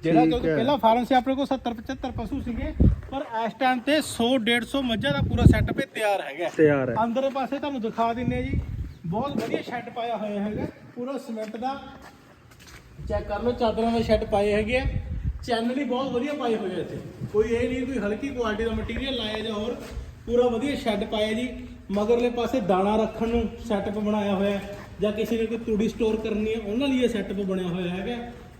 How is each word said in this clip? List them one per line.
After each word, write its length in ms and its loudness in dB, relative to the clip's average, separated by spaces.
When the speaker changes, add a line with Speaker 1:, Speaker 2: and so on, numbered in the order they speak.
Speaker 1:
ਜਿਹੜਾ 180 6
Speaker 2:
ਠੀਕ 80 8
Speaker 1:
ਕਿਉਂਕਿ 200 2
Speaker 2:
ਹੈ। 60 2
Speaker 1:
ਪਹਿਲਾਂ 220 2
ਫਾਰਮ 280 6
ਸੀ 100 4
ਆਪਣੇ 200 2
ਕੋਲ 100 0
ਸੱਤਰ 280 -2
ਪਚੱਤਰ 380 -8
ਪਸ਼ੂ 300 -6
ਸੀਗੇ, 320 -4
ਪਰ 140 -4
ਇਸ 140 -2
ਟਾਈਮ 200 4
ਤੇ 220 4
ਸੌ 360 2
ਡੇਢ 260 2
ਸੌ 180 -2
ਮੱਝਾਂ 300 0
ਦਾ 100 2
ਪੂਰਾ 240 2
ਸੈੱਟਅਪ 340 8
ਇਹ 80 0
ਤਿਆਰ 340 0
ਹੈਗਾ। 360 -4
Speaker 2:
ਤਿਆਰ 320 6
ਹੈ। 140 0
Speaker 1:
ਅੰਦਰਲੇ 260 0
ਪਾਸੇ 300 -4
ਤੁਹਾਨੂੰ 220 -4
ਦਿਖਾ 320 -2
ਦਿੰਨੇ 240 -2
ਆ 40 -2
ਜੀ, 180 -2
ਬਹੁਤ 380 -2
ਵਧੀਆ 180 -6
ਸ਼ੈੱਡ 280 -10
ਪਾਇਆ 280 -6
ਹੋਇਆ 220 -6
ਹੈਗਾ, 260 -6
ਪੂਰਾ 220 -8
ਸੀਮੈਂਟ 400 -10
ਦਾ। 240 -6
ਚੈੱਕ 180 -4
ਕਰ 140 -4
ਲਓ, 100 0
ਚਾਦਰਾਂ 400 0
ਦੇ 120 2
ਸ਼ੈੱਡ 200 4
ਪਾਏ 300 2
ਹੈਗੇ 240 0
ਆ, 80 0
ਚੈਨਲ 340 0
ਹੀ 60 0
ਬਹੁਤ 280 0
ਵਧੀਆ 220 -2
ਪਾਏ 220 0
ਹੋਏ 200 -4
ਆ 20 -4
ਇੱਥੇ। 200 -6
ਕੋਈ 140 4
ਇਹ 220 0
ਨਹੀਂ 180 -2
ਕੋਈ 100 -4
ਹਲਕੀ 320 -2
ਕੁਆਲਿਟੀ 340 -2
ਦਾ 80 0
ਮਟੀਰੀਅਲ 440 -4
ਲਾਇਆ 240 -4
ਜਾਂ 140 -4
ਹੋਰ, 220 -4
ਪੂਰਾ 220 4
ਵਧੀਆ 280 0
ਸ਼ੈੱਡ 280 0
ਪਾਇਆ 300 0
ਜੀ। 340 -4
ਮਗਰਲੇ 380 4
ਪਾਸੇ 300 0
ਦਾਣਾ 360 4
ਰੱਖਣ 320 0
ਨੂੰ 220 2
ਸੈੱਟਅਪ 300 -2
ਬਣਾਇਆ 380 0
ਹੋਇਆ 160 2
ਹੈ, 260 -6
ਜਾਂ 100 2
ਕਿਸੇ 260 0
ਨੇ 80 2
ਕੋਈ 120 -2
ਤੂੜੀ 320 0
ਸਟੋਰ 260 0
ਕਰਨੀ 380 -2
ਹੈ, 60 -2
ਉਹਨਾਂ 280 -2
ਲਈ 120 2
ਇਹ 100 4
ਸੈੱਟਅਪ 260 -4
ਬਣਿਆ 320 -2
ਹੋਇਆ 220 -2
ਹੈਗਾ। 420 -6